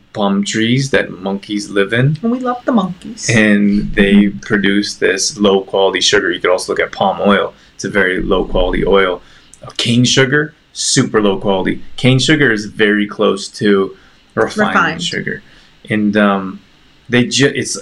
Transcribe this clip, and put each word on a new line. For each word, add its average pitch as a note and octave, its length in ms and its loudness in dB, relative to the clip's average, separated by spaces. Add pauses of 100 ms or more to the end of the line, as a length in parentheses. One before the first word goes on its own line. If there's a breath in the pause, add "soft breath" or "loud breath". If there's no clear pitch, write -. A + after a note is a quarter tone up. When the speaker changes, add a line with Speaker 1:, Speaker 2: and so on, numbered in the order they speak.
(140)
Speaker 1:
palm G2+ 300 0
trees A#2+ 480 0
that F#2+ 200 0
monkeys G2 580 -6
live G2 240 0
in. C3+ 280 2
Speaker 2:
And A3+ 100 0
we B3+ 80 -2
love B3 260 -6
the D4 60 0
monkeys. F#3 580 -4
Speaker 1:
And G#2 640 2
they G2+ 360 4
produce G2+ 680 -2
this F#2+ 420 -2
low G2 240 4
quality F#2+ 400 0
sugar. G2 300 2
You F2+ 80 -4
could F#2 120 0
also F#2 200 -2
look F#2 80 -2
at - 140 -2
palm F#2 280 -2
oil. F#2+ 320 2 (220 soft breath)
It's - 80 -12
a G2 60 -4
very F#2 320 0
low F#2 240 0
quality F#2 400 0
oil. F#2 360 2 (400 soft breath)
Uh, - 160 -18
cane B2 280 2
sugar, C#3 480 0 (200)
super A2+ 480 0
low G2 180 0
quality. F#2+ 440 -2 (140)
Cane B2+ 220 2
sugar C#3+ 320 0
is G#2+ 140 -4
very G#2 400 0
close G2 440 -2
to G2 480 0 (380 loud breath)
refined G3+ 400 0
Speaker 2:
Refined. E3+ 280 0
Speaker 1:
sugar. - 400 -8 (460 soft breath)
And, G#2+ 260 0
um, G2 460 0 (480)
they A#2+ 160 2
ju-, B2+ 280 2
it's, - 280 -6